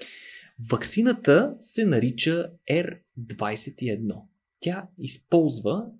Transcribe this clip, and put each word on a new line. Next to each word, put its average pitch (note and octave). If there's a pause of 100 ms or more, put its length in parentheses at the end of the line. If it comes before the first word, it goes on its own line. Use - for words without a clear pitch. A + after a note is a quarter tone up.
(720)
Ваксината A3+
се -
нарича D#3+ (200)
Р E3+ (180)
двайсет G#2+
и B2+
едно. G#2 (320)
Тя F#3+ (100)
използва D3 (140)